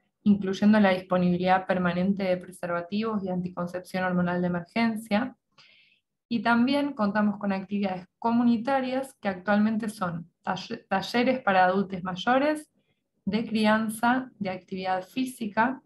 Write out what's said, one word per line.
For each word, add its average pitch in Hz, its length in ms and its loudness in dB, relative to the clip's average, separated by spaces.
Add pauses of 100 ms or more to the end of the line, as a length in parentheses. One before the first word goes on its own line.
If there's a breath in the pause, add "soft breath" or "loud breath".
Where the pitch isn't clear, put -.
(240)
incluyendo 202 560 4
la 196 100 6
disponibilidad 185 760 2
permanente 185 600 0
de 180 140 0
preservativos 185 840 -6
y 190 60 -6
anticoncepción 180 760 -6
hormonal 180 380 0
de 180 80 0
emergencia. 220 880 -2 (920 soft breath)
Y 233 140 -2
también 277 520 2
contamos 208 440 0
con 202 140 -2
actividades 190 560 -4 (100)
comunitarias 247 1000 0
que 208 80 -4
actualmente 208 600 0
son 170 400 -6 (140)
talle-, - 460 -8
talleres 247 500 0
para 185 280 4
adultos 185 360 0
mayores, 262 680 0 (560)
de 214 220 -2
crianza, 220 840 0 (120)
de 190 100 -4
actividad 185 540 -4
física, 254 800 -2